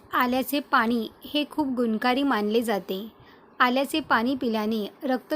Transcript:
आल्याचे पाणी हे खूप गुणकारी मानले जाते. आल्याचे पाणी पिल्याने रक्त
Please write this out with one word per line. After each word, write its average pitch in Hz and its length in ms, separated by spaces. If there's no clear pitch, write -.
आल्याचे 262 480
पाणी 233 480
हे 294 260
खूप 302 260
गुणकारी 247 460
मानले 220 400
जाते. 196 380
आल्याचे 262 420
पाणी 262 340
पिल्याने 220 500
रक्त 254 340